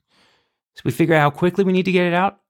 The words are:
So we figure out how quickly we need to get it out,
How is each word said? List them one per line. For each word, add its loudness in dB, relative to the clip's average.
So -16
we 0
figure 0
out 2
how 2
quickly -2
we 0
need 0
to -2
get 0
it -2
out, -2